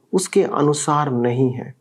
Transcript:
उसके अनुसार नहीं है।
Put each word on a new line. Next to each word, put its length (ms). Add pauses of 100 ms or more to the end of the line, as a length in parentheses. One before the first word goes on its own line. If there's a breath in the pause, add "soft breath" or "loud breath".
(120)
उसके 300
अनुसार 680
नहीं 420
है। 280